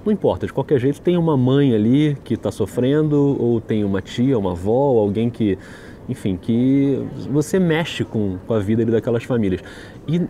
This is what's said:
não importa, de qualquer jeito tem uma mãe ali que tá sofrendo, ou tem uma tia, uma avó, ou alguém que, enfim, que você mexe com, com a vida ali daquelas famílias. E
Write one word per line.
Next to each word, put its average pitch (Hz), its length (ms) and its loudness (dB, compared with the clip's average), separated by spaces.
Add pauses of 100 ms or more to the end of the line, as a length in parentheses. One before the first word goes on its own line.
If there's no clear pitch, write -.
não 208 80 0
importa, 104 360 0
de - 40 -12
qualquer 135 280 0
jeito 139 200 0
tem 180 180 0
uma 160 200 2
mãe 131 360 4
ali 135 500 2
que 113 120 -2
tá - 160 -2
sofrendo, 143 880 2
ou 117 220 2
tem 107 220 0
uma 98 180 0
tia, 123 380 0
uma 95 140 0
avó, 92 180 -2
ou 131 280 4
alguém 107 300 2
que, 107 260 0 (540)
enfim, 98 260 -4
que 131 640 0 (320)
você 147 280 0
mexe 160 440 0
com, 101 340 -2 (100)
com 117 80 -2
a 107 40 2
vida 110 220 0
ali 113 100 0
daquelas 113 320 0
famílias. 104 380 0 (440)
E 170 240 -2